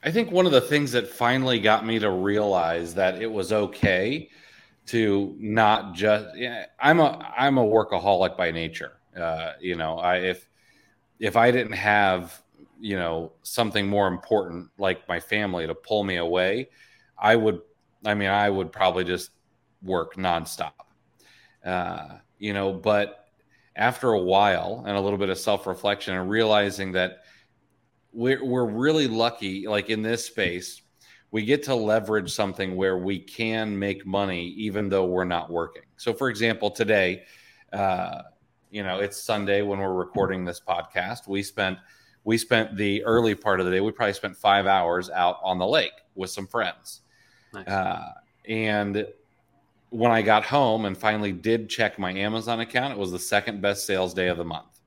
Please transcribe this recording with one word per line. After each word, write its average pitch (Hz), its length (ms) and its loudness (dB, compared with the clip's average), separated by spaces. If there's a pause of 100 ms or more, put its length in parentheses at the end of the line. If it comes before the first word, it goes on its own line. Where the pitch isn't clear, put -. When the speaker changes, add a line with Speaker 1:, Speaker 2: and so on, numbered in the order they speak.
Speaker 1:
I 156 80 0
think 214 180 0
one 185 160 4
of 165 60 4
the 127 80 8
things 143 320 0
that 117 160 0
finally 127 500 2
got 107 260 4
me 113 140 0
to 104 120 0
realize 92 840 0
that 92 260 2
it 113 100 -4
was 101 220 -2
okay 104 760 0 (560)
to 101 540 0
not 107 560 2
just, 107 420 0
yeah, 120 300 -8 (140)
I'm 156 180 6
a, - 380 0
I'm 135 220 4
a 120 60 4
workaholic 98 720 2
by 87 140 0
nature. 82 480 -8 (180)
Uh, 82 440 -6
you 87 160 -4
know, 80 220 -4
I, 90 180 2
if, 90 320 -4 (720)
if 110 160 -2
I 117 160 6
didn't 113 220 0
have, 95 680 2 (380)
you 104 160 -4
know, 82 360 -4 (120)
something 107 420 -2
more 101 220 2
important 87 600 -2 (100)
like 95 300 -2
my 85 120 -4
family 95 480 -2
to 80 60 -4
pull 107 280 -2
me 98 140 -2
away, 92 520 0 (480)
I 110 200 6
would, 110 240 2 (440)
I 104 100 0
mean, 101 140 -2
I 101 220 2
would 95 220 -2
probably 92 320 2
just 87 260 -4 (520)
work 90 340 -4
nonstop. 85 560 -2 (920)
Uh, 87 540 -6 (200)
you 104 140 -6
know, 98 200 0
but 104 560 0 (480)
after 120 360 2
a 104 80 4
while 95 640 2
and 101 120 -4
a 101 40 2
little 101 180 0
bit 98 100 0
of 95 100 -2
self-reflection 101 760 -2
and 92 120 -4
realizing 101 640 2
that 90 260 0 (960)
we're, 131 320 0
we're 123 220 0
really 135 400 2
lucky, 107 600 -2
like, 104 220 0
in 107 120 -2
this 113 240 -2
space, 90 560 -6 (480)
we 110 140 -2
get 147 180 2
to 135 120 -2
leverage 107 560 0
something 95 460 -4
where 95 220 0
we 92 200 -2
can 110 600 -4
make 98 260 -4
money 95 440 -2
even 104 400 -4
though 95 180 2
we're 90 180 0
not 85 260 -2
working. 85 340 -6 (120)
So, - 160 -4
for 131 160 -2
example, 107 420 0
today, 98 520 2 (500)
uh, 90 500 -2 (480)
you 104 120 -8
know, 95 160 -4
it's 101 240 -4
Sunday 101 400 0
when 101 160 -2
we're 95 160 -2
recording 92 500 -2
this 87 160 -8
podcast. 92 680 -6
We 98 140 -2
spent, 95 360 -4 (460)
we 113 120 2
spent 110 400 0
the 101 280 0
early 113 300 4
part 95 260 0
of 92 60 0
the 90 60 0
day, 92 80 2
we 107 120 0
probably 104 200 0
spent 98 240 -8
five 98 300 4
hours 90 420 2
out 87 340 0
on 92 160 0
the 90 80 0
lake 117 260 2 (220)
with 95 140 -8
some 95 180 -10
friends. - 540 -6 (540)
Speaker 2:
Nice. 95 120 -14
Speaker 1:
Uh, 92 460 -4 (340)
and 107 600 -2 (840)
when 120 220 -2
I 113 120 4
got 107 220 4
home 117 400 2
and 95 120 -4
finally 107 360 -2
did 110 380 -2
check 107 280 -2
my 92 140 -4
Amazon 107 480 -4
account, 127 320 -2
it 101 60 -8
was 95 140 -4
the 90 60 -6
second 104 440 -2
best 101 240 0
sales 92 260 0
day 90 160 0
of 87 80 0
the 85 80 -6
month. 82 220 -10 (200)